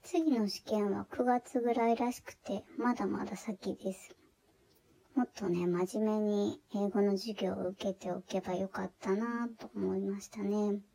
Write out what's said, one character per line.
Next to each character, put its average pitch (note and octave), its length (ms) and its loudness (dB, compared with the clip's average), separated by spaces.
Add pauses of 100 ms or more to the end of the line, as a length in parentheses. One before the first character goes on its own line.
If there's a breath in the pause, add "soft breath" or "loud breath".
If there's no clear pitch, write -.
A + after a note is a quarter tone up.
次 D#4+ 340 2
の G#3 120 2
試 - 160 -8
験 G#3 260 2
は G3+ 220 -2
九 - 100 0
月 B3 380 2
ぐ A#3 140 2
ら A#3 160 4
い A3+ 60 4
ら A#3+ 140 2
し - 140 -8
く - 80 -14
て、 - 320 -6 (120)
ま A#3+ 200 2
だ G3+ 100 -2
ま G3+ 180 -2
だ G3+ 120 -6
先 - 400 -6
で F#3+ 160 -4
す。 - 240 -14 (960)
も B3+ 80 2
っ A#3+ 100 0
と G3+ 160 -4
ね、 F3 200 2
真 F#3 320 0
面 G#3+ 200 2
目 G#3+ 60 2
に G#3 340 2 (140)
英 G3+ 140 2
語 G3+ 140 4
の G3+ 100 4
授 G3+ 280 -4
業 F#3 120 0
を F#3+ 160 -4
受 G3 240 -4
け - 20 -4
て - 160 -8
お F#3 100 -2
け F#3+ 200 -2
ば F#3 140 -4
よ F#3+ 120 0
か F#3+ 200 -6
っ - 120 -6
た F#3+ 160 0
な A#3 340 -2
ぁ A3+ 120 -12
と - 160 -14
思 F#3+ 180 0
い F#3+ 60 0
ま G3 200 -2
し - 80 -16
た G#3+ 140 -10
ね。 G#3 380 0 (140)